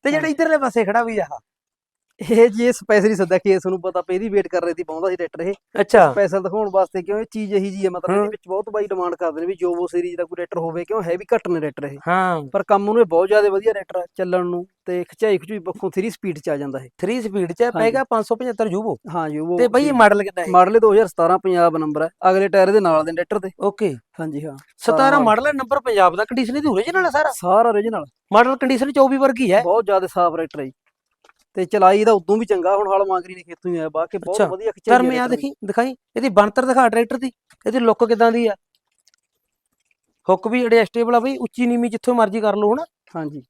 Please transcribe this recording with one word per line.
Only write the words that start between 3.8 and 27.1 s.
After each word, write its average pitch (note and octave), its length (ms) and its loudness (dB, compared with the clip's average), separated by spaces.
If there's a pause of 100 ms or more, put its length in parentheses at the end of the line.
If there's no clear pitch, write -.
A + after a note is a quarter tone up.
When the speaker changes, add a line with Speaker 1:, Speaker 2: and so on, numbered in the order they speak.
Speaker 2:
ਪਤਾ, F3+ 220 -4
ਪਹਿਲੀ F#3+ 260 -4
ਵੇਟ G3 200 0
ਕਰ F3 140 -4
ਰਹੇ F3 100 -4
ਸੀ, E3+ 100 -8
ਪਾਉਂਦਾ E3 260 -6
ਸੀ F#3 80 -2
ਟਰੈਕਟਰ E3 240 -10
ਇਹ। F#3+ 140 -6 (260)
Speaker 1:
ਅੱਛਾ। F#3 300 6
Speaker 2:
ਸਪੈਸ਼ਲ F#3+ 320 0
ਦਿਖਾਉਣ G3+ 300 -4
ਵਾਸਤੇ, F#3 300 0
ਕਿਉਂ G3+ 160 -6
ਇਹ A3 140 -6
ਚੀਜ਼ G#3+ 220 -8
ਇਹੀ G3 160 -2
ਜੀ G3 140 -6
ਹੈ, F#3 60 0
ਮਤਲਬ, F3+ 200 -6
ਇਹਦੇ G3 100 2
Speaker 1:
ਹਾਂ। G#3 100 -2
Speaker 2:
ਵਿੱਚ G#3 180 -14
ਬਹੁਤ G3+ 220 -6
ਬਾਈ G#3 160 -4
ਡਿਮਾਂਡ F3+ 280 -4
ਕਰਦੇ D#3+ 260 -6
ਨੇ F3 60 -6
ਵੀ F#3+ 80 -4
ਜੋ F3 180 -2
ਉਹ F3 160 -4
ਸੀਰੀਜ਼ F3 280 -4
ਦਾ F3 80 -4
ਕੋਈ E3 120 -12
ਟਰੈਕਟਰ F3 220 -8
ਹੋਵੇ, E3 260 -6
ਕਿਉਂ G#3+ 180 -4
ਹੈਵੀ F3 220 -4 (100)
ਘੱਟ A3 140 -4
ਨੇ E3 120 -2
ਟਰੈਕਟਰ C#3+ 240 -8
ਇਹ। C#3 120 -12 (120)
Speaker 1:
ਹਾਂ। F3+ 340 0 (100)
Speaker 2:
ਪਰ G3 100 -2
ਕੰਮ G3+ 220 2
ਨੂੰ A3 160 0
ਇਹ A3+ 60 6
ਬਹੁਤ E3+ 220 0
ਜ਼ਿਆਦਾ G#3 200 4
ਵਧੀਆ G3+ 240 0
ਟਰੈਕਟਰ F#3+ 260 -6
ਆ, F3 40 -4 (140)
ਚੱਲਣ F3+ 300 -2
ਨੂੰ F3 180 -6 (220)
ਤੇ F3+ 180 -4
ਖਿਚਾਈ G#3 340 0
ਖਿਚੂਈ G3+ 220 -8
ਪੱਖੋਂ F3+ 300 -8
ਥ੍ਰੀ G3+ 200 -4
ਸਪੀਡ F3 280 -8
'ਚ - 100 -8
ਆ D3 80 -2
ਜਾਂਦਾ C#3 220 -8
ਇਹ। C3 100 -14 (100)
Speaker 1:
ਥ੍ਰੀ A3+ 240 -4
ਸਪੀਡ F#3+ 300 -4
'ਚ A#3 100 -2
Speaker 2:
ਹਾਂਜੀ। A#3+ 160 -2
Speaker 1:
ਪਏਗਾ A3+ 260 0
ਪੰਜ A3 220 -2
ਸੌ A3+ 100 -2
ਪਚੱਤਰ A3+ 360 -4
ਯੂਵੋ। G#3 240 -4 (180)
Speaker 2:
ਹਾਂ, D#3+ 140 -4
ਯੂਵੋ D#3+ 300 -4
Speaker 1:
ਤੇ A#3+ 100 2
ਬਾਈ, B3 140 2
ਇਹ D4 60 0
Speaker 2:
ਠੀਕ। C4 100 0
Speaker 1:
ਮਾਡਲ G#3 240 6
ਕਿੰਨਾ F#3+ 200 -6
ਹੈ? D#3+ 80 -4
Speaker 2:
ਮਾਡਲ F3+ 260 6
ਇਹ A3 40 6
ਦੋ G#3+ 120 6
ਹਜ਼ਾਰ G#3 140 4
ਸਤਾਰਾਂ F3 320 0
ਪੰਜਾਬ E3+ 380 2
ਨੰਬਰ D3+ 260 -4
ਹੈ, E3 60 -2 (220)
ਅਗਲੇ F#3+ 180 2
ਟਾਇਰ G3 240 4
ਦੇ G#3+ 80 6
ਨਾਲ D#3+ 240 2
ਦੇ E3 80 -6
ਟਰੈਕਟਰ F3 260 -4
ਦੇ। F#3+ 120 -8 (120)
Speaker 1:
ਓਕੇ। G3+ 320 -2 (260)
Speaker 2:
ਹਾਂਜੀ, D3+ 260 -8
ਹਾਂ। C#3 100 -14 (220)
Speaker 1:
ਸਤਾਰਾਂ C4+ 320 4
Speaker 2:
ਮਾਡਲ। C#4 140 4
Speaker 1:
ਮਾਡਲ A3+ 220 2
ਹੈ, D4+ 80 0
ਨੰਬਰ C4+ 260 -4
ਪੰਜਾਬ F#3+ 360 4
ਦਾ, G#3+ 80 -2
ਕੰਡੀਸ਼ਨ A#3+ 320 -4
ਇਹਦੀ D4 120 -2
ਓਰੀਜਨਲ D#4+ 360 0
ਹੈ D#4+ 60 0